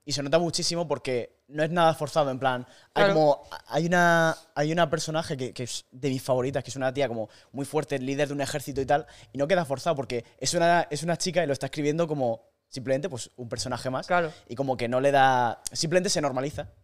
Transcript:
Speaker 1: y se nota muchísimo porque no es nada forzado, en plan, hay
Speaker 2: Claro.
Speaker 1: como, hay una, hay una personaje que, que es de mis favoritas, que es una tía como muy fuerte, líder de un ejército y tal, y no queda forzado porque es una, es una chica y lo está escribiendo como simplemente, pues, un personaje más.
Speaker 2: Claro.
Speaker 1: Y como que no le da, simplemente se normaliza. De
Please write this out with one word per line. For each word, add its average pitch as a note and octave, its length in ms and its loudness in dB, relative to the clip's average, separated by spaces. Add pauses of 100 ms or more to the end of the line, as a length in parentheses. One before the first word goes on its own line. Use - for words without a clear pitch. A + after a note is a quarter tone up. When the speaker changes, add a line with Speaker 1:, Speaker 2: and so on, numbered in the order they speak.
Speaker 1:
y C#3+ 80 -8
se C#3 100 -4
nota C#3+ 160 2
muchísimo E3+ 480 -2
porque B2+ 460 -4 (140)
no D3 140 -4
es D#3+ 80 0
nada E3 240 4
forzado, D3 360 0
en C3 80 -6
plan, B2+ 280 -2 (280)
hay G3+ 100 4
Speaker 2:
Claro. G3 100 4
Speaker 1:
como, D3+ 280 4 (260)
hay D#3 180 0
una, E3+ 500 4 (180)
hay D3+ 180 0
una E3+ 160 2
personaje D#3 480 -4
que, B2+ 160 -6
que B2+ 120 -8
es - 260 -10
de C3 180 -6
mis C3 140 -2
favoritas, C3 420 -2
que A#2+ 60 -14
es A#2 60 -10
una C3 180 -2
tía C#3 140 0
como A2+ 200 -6 (240)
muy C3+ 140 -6
fuerte, D3 320 -2
líder C#3 300 -2
de C#3+ 60 -6
un C#3+ 60 -6
ejército C#3 400 -4
y C3 60 -2
tal, D3+ 200 2 (260)
y C3 60 -10
no C#3+ 80 0
queda F3 180 2
forzado C#3+ 320 -2
porque A#2+ 280 -6 (140)
es C#3 160 -2
una, E3+ 360 4
es D3 120 -6
una E3+ 160 -2
chica F3+ 260 0
y - 20 0
lo C#3 60 0
está C3+ 140 -4
escribiendo D3+ 420 -2
como C3 340 -2 (260)
simplemente, C3 400 -4
pues, B2+ 280 -10
un B2 120 -12
personaje B2+ 420 -6
más. C3 160 -6
Speaker 2:
Claro. F3 260 0 (160)
Speaker 1:
Y A#2+ 80 -10
como C3 200 -2
que A#2+ 120 -2
no B2+ 120 2
le C#3 120 4
da, C3 480 4 (100)
simplemente F3 400 0
se E3 100 0
normaliza. C#3 440 -4
De - 60 -16 (140)